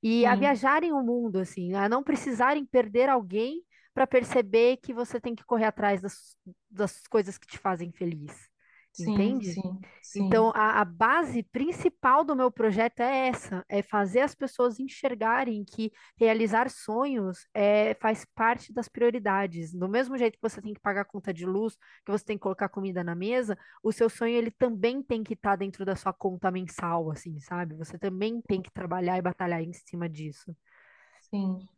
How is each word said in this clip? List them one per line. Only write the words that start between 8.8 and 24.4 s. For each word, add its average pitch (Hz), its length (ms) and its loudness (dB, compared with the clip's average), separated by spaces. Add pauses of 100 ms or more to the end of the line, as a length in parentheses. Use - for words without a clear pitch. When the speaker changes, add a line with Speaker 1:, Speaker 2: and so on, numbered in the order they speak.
Speaker 2:
Sim, 214 480 2
Speaker 1:
Entende? - 20 -6
Speaker 2:
sim, 185 380 -6 (220)
sim. 202 260 -2
Speaker 1:
Então, 220 260 6
a, 214 260 4
a 208 40 4
base 240 600 2
principal 294 800 2
do 294 100 0
meu 254 160 4
projeto 226 500 0
é 262 280 0
essa, 196 400 -6
é 202 140 0
fazer 202 380 2
as 285 140 0
pessoas 247 460 0
enxergarem 240 840 -2
que 220 280 -6 (240)
realizar 226 540 4
sonhos 220 840 -4
é, 208 400 4
faz 220 300 -2 (100)
parte 233 380 0
das 233 160 -6
prioridades. 196 840 0
Do 180 160 -4
mesmo 247 300 0
jeito 233 160 2
que - 80 -20
você 214 180 -4
tem 208 140 -10
que - 60 -20
pagar 202 220 -2
a - 20 -2
conta 196 280 -8
de 170 140 -6
luz, 208 300 -2 (280)
que - 80 -8
você 208 120 -2
tem 214 120 -6
que - 60 -10
colocar 190 260 -2
comida 190 360 -6
na 170 100 -4
mesa, 208 420 -2 (260)
o 220 100 0
seu 226 180 2
sonho, 233 260 -2
ele 233 140 0